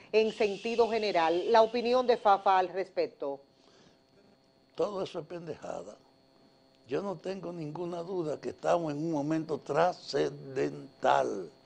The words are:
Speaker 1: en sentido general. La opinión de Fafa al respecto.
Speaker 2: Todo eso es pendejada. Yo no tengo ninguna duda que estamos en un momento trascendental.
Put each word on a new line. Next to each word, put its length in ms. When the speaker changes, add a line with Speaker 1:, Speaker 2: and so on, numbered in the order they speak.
Speaker 1:
en 200
sentido 580
general. 600
La 120
opinión 440
de 120
Fafa 400
al 100
respecto. 720
Speaker 2:
Todo 280
eso 160
es 80
pendejada. 720
Yo 160
no 140
tengo 360
ninguna 520
duda 360
que 100
estamos 420
en 60
un 120
momento 480
trascendental. 1900